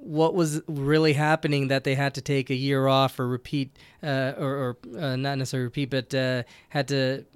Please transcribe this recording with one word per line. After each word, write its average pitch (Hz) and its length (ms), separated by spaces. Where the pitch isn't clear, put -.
what 160 320
was 160 320
really 156 460
happening 147 560
that 135 160
they 139 100
had 139 200
to 139 60
take 135 300
a 135 40
year 135 320
off 135 340
or 123 80
repeat, 131 480
uh, 135 360
or, 139 160
or, 127 220
uh, 135 180
not 139 220
necessarily 127 260
repeat, 123 260
but, 135 240
uh, 127 280
had 139 180
to, 135 360